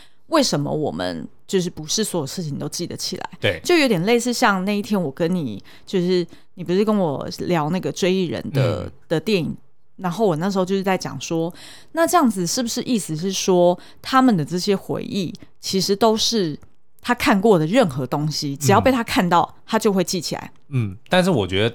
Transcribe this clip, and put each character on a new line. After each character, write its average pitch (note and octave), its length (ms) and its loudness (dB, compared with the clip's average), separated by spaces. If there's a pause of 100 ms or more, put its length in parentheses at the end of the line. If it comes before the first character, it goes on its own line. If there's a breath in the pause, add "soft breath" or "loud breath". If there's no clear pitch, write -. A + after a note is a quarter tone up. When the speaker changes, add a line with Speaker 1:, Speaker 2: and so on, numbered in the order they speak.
(260 soft breath)
Speaker 1:
为 D#4+ 160 2
什 E3 180 0
么 C#3+ 100 -4
我 C#3+ 220 -2
们 F2 340 -6 (200)
就 G3 140 0
是 E3+ 80 -4
不 D#3 180 -10
是 G#3+ 180 -2
所 F3 160 -4
有 C3+ 60 -6
事 - 140 -10
情 D3 160 -6
都 C#3 120 -8
记 E3+ 180 -8
得 - 100 -10
起 - 200 -8
来？ - 140 -12 (100)
Speaker 2:
对。 F#2 240 -2
Speaker 1:
就 F4 120 2
有 C#4+ 120 4
点 F#3 160 2
类 A#3 160 2
似 A#3+ 120 -2
像 G3+ 320 0
那 G3+ 120 -2
一 G#3 40 -2
天 G3+ 200 -2
我 D3+ 100 -4
跟 E3+ 240 -2
你， B2 280 -6 (220 loud breath)
就 F#3 160 -2
是 F3+ 240 2 (300 loud breath)
你 F3+ 80 -14
不 D#3 100 -4
是 G3 120 2
跟 G#3+ 120 2
我 D#3+ 300 -2 (140)
聊 D#3+ 300 0
那 F#3 100 -2
个 D3+ 100 -4
追 F#3 240 0
忆 F#3+ 120 0
人 A2+ 140 -6 (120)
的， E2 320 0
Speaker 2:
嗯。 - 80 -12 (160)
Speaker 1:
的 E3 100 0
电 F#3 240 0
影， - 140 -6 (400)
然 F#3 140 -4
后 G#3 140 -2
我 F3 120 2
那 E3+ 120 -2
时 F#3+ 100 -2
候 F#3 60 0
就 F#3 100 -2
是 G3 80 -2
在 F#3 140 0
讲 - 240 -10
说， E3 320 -4 (400 loud breath)
那 E4 140 2
这 E4 100 0
样 C#4+ 140 6
子 F#3+ 160 -2
是 B3+ 160 -2
不 A#3 60 -4
是 B3 160 -4
意 F3 140 0
思 D#3 180 -4
是 F#3 160 -4
说， F3 440 4 (240 loud breath)
他 C4 220 4
们 B3 140 6
的 D3+ 80 0
这 D#3+ 140 -4
些 G3 180 0
回 - 260 -8
忆 F3+ 320 -6 (260 loud breath)
其 - 200 -2
实 G3 160 0
都 A3 200 4
是 F#3+ 400 -2 (460)
他 A#3+ 120 0
看 G#3+ 240 2
过 G3 200 6
的 D#3 80 2
任 G#3+ 220 4
何 B2+ 180 -4
东 D3+ 240 -2
西， C#3+ 260 -4
只 C#3 140 2
要 G3+ 100 6
被 C4 120 4
他 A#2+ 100 0
看 F#3 260 0
到， E3+ 140 4 (140)
Speaker 2:
嗯。 - 100 -20
Speaker 1:
他 A3 120 0
就 G#3+ 140 2
会 F#3 120 2
记 F3+ 160 -2
起 - 160 -6
来？ - 160 -12 (160)
Speaker 2:
嗯， A2 280 -2 (120)
但 F3+ 140 4
是 F3+ 80 2
我 A2 160 2
觉 F#2+ 160 2
得 A2+ 120 2